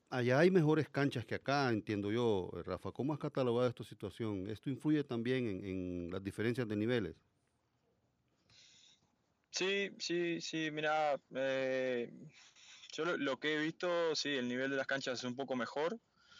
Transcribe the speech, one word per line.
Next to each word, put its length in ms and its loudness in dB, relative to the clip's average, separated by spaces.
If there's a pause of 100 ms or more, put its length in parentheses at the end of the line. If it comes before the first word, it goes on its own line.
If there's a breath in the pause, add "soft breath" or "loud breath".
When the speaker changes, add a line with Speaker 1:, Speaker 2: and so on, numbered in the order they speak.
(100)
Speaker 1:
Allá 300 4
hay 100 8
mejores 380 6
canchas 360 0
que 120 -4
acá, 320 2
entiendo 420 0
yo, 460 2
eh, 80 -6
Rafa. 260 -6
¿Cómo 220 -2
has 80 -4
catalogado 480 2
esta 160 -6
situación? 680 -6
¿Esto 200 -6
influye 340 0
también 420 0
en, 180 -4
en 460 -4
las 140 -6
diferencias 420 -2
de 80 -4
niveles? 400 0 (2250 loud breath)
Speaker 2:
Sí, 480 0
sí, 420 -2
sí, 300 -2
mirá, 500 2 (140)
eh, 800 0 (800 loud breath)
yo 120 -4
lo, 120 0
lo 220 0
que 160 0
he 40 0
visto, 560 0
sí, 160 -2
el 180 0
nivel 220 0
de 60 -2
las 100 -2
canchas 320 -2
es 60 -6
un 120 -4
poco 200 -2
mejor. 420 -2 (420 loud breath)